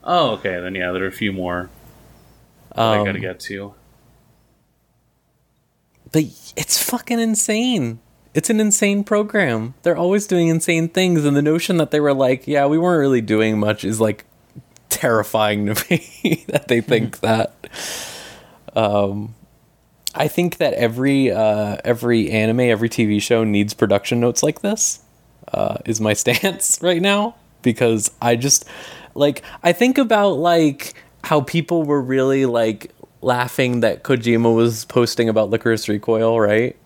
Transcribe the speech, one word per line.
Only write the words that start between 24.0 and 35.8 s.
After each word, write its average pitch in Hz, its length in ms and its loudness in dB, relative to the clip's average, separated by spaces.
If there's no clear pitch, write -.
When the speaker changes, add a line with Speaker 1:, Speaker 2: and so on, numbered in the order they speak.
Speaker 2:
notes 120 240 0
like 151 180 -2
this, - 380 -4
uh, - 320 -2
is 110 160 -4
my 107 120 2
<laughs> - 80 -2
stance - 600 -2
right 170 200 0
now, 202 340 0
because 113 500 0
I 120 140 2
just, 127 300 -2
like, 143 300 0
I 175 80 4
think 254 260 2
about, 214 400 2
like, 165 560 2
how 151 160 2
people 165 420 -2
were 143 180 0
really, 135 440 2
like, 113 460 -2
laughing 123 580 0
that 110 240 0
Kojima 117 500 2
was 113 320 2
posting 117 440 0
about 107 200 2
Licorice 110 380 0